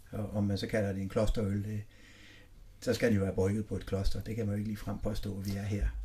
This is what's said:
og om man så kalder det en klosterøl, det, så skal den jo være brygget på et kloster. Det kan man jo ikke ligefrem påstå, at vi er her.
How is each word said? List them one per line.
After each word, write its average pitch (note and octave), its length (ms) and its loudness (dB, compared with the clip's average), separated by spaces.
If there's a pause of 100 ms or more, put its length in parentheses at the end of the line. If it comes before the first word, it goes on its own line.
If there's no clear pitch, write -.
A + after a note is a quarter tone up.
(120)
og G#2 220 -4
om G#2 100 2
man G2+ 140 2
så G#2+ 80 -2
kalder G2+ 260 2
det G2 100 -4
en F#2+ 60 -4
klosterøl, G2+ 560 2
det, G#2+ 160 -4 (1000)
så - 140 0
skal B2 140 2
den G#2+ 100 6
jo F#2+ 60 2
være F#2 100 0
brygget G2+ 320 2
på - 100 -4
et - 100 -8
kloster. G2 340 2
Det A2 160 -6
kan A2 100 -2
man G#2 80 0
jo G#2 40 -2
ikke G#2 100 -4
ligefrem G#2 340 -6
påstå, G#2 360 -2
at G2 80 -6
vi G2+ 100 0
er G2 60 -4
her. G2+ 220 0 (200)